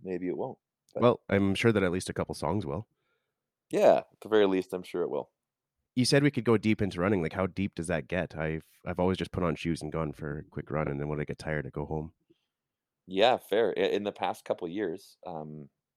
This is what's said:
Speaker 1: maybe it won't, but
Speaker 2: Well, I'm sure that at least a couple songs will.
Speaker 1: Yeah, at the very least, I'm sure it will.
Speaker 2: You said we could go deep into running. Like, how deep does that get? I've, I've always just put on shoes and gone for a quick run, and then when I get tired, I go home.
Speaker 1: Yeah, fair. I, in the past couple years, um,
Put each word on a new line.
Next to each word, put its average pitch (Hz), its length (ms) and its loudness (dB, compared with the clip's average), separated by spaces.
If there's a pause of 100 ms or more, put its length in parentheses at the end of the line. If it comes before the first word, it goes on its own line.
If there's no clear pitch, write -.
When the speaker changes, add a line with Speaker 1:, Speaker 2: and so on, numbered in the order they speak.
Speaker 1:
maybe 92 260 -4
it 80 80 -4
won't, 117 220 -8 (340)
but 113 120 2
Speaker 2:
Well, 120 240 4
I'm 98 260 4
sure 117 160 4
that 101 120 4
at 90 100 2
least 92 160 -4
a - 40 -8
couple 82 220 -4
songs 85 300 -2
will. 76 220 -6 (840)
Speaker 1:
Yeah, 156 280 6 (140)
at - 100 -20
the 101 80 -16
very 107 180 8
least, 92 260 0
I'm 92 80 -6
sure 87 220 -4
it 69 80 -2
will. 67 200 -4 (640)
Speaker 2:
You 127 100 2
said 143 180 4
we 143 80 4
could 113 140 -4
go 113 120 6
deep 104 240 2
into 92 200 -2
running. 98 200 2
Like, 78 120 -4
how 95 140 0
deep 95 280 -4
does 82 120 -6
that 80 200 -2
get? 85 300 -4
I've, 80 260 -4 (220)
I've 90 140 -4
always 90 180 2
just - 140 -4
put 87 120 -4
on 80 120 0
shoes 82 260 -4
and 76 100 -8
gone 78 220 -2
for 76 260 -8
a 73 40 -12
quick 76 280 -12
run, 76 160 0
and 69 120 -4
then 73 100 -4
when 73 100 -4
I 73 60 -4
get 71 140 -10
tired, 76 260 -4
I 67 40 -12
go 76 160 -8
home. 78 280 -8 (960)
Speaker 1:
Yeah, 101 300 4
fair. 101 400 0
I, - 40 0
in 101 220 2
the 101 80 -2
past 104 340 -6
couple 90 220 -4
years, 92 580 -6
um, 76 440 -12 (280)